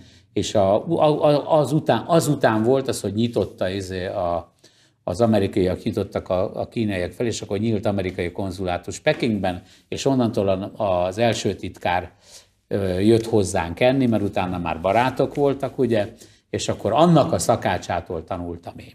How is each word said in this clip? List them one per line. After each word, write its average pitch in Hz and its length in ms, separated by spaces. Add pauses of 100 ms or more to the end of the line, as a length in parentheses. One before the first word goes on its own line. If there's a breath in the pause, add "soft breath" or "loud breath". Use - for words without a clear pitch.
(320 loud breath)
és - 220
a, 98 200 (140)
a, 156 360
a, 151 340
azután, 139 480
azután 139 560
volt 131 260
az, 113 120
hogy 98 140
nyitotta 107 540
izé 92 380
a, 87 460 (520 soft breath)
az 95 160
amerikaiak 98 600
nyitottak 98 460
a, 95 320
a 104 80
kínaiak 101 440
fel, 127 140
és 110 160
akkor 104 160
nyílt 107 280
amerikai 90 460
konzulátus 92 680
Pekingben, 101 640 (260 soft breath)
és - 160
onnantól 117 440
a, 95 560
az 95 140
első 113 360
titkár, 90 560 (580 loud breath)
ö, 95 320
jött 110 260
hozzánk 90 540
enni, 131 260
mert 110 160
utána 92 360
már 80 220
barátok 123 540
voltak, 139 440
ugye, 110 340 (380 loud breath)
és - 180
akkor 101 240
annak 147 400
a 101 60
szakácsától 90 840
tanultam 87 540
én - 160